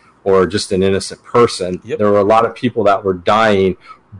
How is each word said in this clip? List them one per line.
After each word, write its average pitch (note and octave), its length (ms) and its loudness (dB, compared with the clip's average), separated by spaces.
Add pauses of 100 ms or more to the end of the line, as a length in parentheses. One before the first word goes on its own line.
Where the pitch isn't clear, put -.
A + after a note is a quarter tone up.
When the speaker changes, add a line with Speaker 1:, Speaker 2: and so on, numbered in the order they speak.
(240)
Speaker 1:
or F#2+ 220 2
just G2 260 -6
an F#2+ 100 0
innocent F#2+ 400 -4
person. F#2 600 -2
Speaker 2:
Yep. A2+ 140 -8
Speaker 1:
There G#2 120 0
were G2+ 80 2
a G2+ 60 2
lot A2 200 4
of A2+ 100 -4
people A2+ 300 -4
that G2 180 2
were G2 120 -2
dying, G2 640 0 (440)